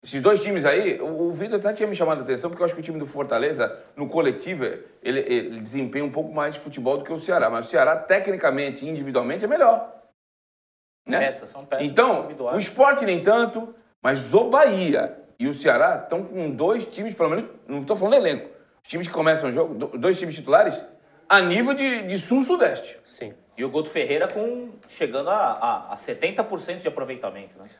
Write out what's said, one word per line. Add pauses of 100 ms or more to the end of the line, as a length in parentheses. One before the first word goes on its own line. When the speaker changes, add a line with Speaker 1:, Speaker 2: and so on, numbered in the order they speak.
Speaker 1:
Esses
dois
times
aí,
o,
o
Vitor
até
tinha
me
chamado
a
atenção,
porque
eu
acho
que
o
time
do
Fortaleza, (140)
no
coletivo, (380)
ele,
ele
desempenha
um
pouco
mais
de
futebol
do
que
o
Ceará.
Mas
o
Ceará,
tecnicamente
e
individualmente,
é
melhor. (1120)
Né?
Speaker 2:
Peças,
são
peças
Speaker 1:
Então,
Speaker 2:
individuais.
Speaker 1:
o
Sport
nem
tanto... (280)
Mas
o
Bahia (200)
e
o
Ceará
estão
com
dois
times,
pelo
menos, (240)
não
tô
falando
elenco, (340)
os
times
que
começam
o
jogo,
do-,
dois
times
titulares, (460)
a
nível
de,
de
sul-sudeste.
Speaker 3:
Sim. (240)
Speaker 2:
E
o
Guto
Ferreira
com, (180)
chegando
a,
a,
a
setenta
por
cento
de
aproveitamento,
né? (160)